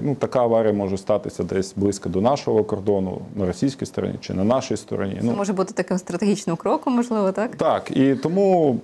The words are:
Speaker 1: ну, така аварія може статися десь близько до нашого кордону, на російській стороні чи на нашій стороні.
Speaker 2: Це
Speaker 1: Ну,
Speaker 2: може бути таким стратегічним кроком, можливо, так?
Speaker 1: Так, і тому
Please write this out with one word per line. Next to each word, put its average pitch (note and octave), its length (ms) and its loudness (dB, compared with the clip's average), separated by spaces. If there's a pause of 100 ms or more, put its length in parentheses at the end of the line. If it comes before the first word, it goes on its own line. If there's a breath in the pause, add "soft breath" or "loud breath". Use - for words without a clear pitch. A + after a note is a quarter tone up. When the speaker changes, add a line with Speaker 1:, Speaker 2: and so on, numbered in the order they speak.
Speaker 1:
ну, C#3+ 120 0
така A#2 260 0
аварія A2+ 320 4
може G2 260 0
статися G2+ 440 -2
десь F#2+ 340 -4
близько G2 320 0
до F2+ 120 0
нашого A#2 440 2
кордону, G2 560 -2 (160)
на G2 100 0
російській C3 400 -2
стороні F#2+ 340 -4
чи - 140 -8
на F#2+ 100 0
нашій A#2+ 320 0
стороні. G2 440 -6
Speaker 2:
Це G#2+ 60 -2
Speaker 1:
Ну, A3+ 100 0
Speaker 2:
може G3+ 160 -2
бути F#3 220 -2
таким F#3 240 -2
стратегічним F3+ 580 -2
кроком, C#4+ 360 -2
можливо, A#3 400 0
так? G#3 240 -4
Speaker 1:
Так, C3 400 0
і C3+ 180 6
тому E3 680 4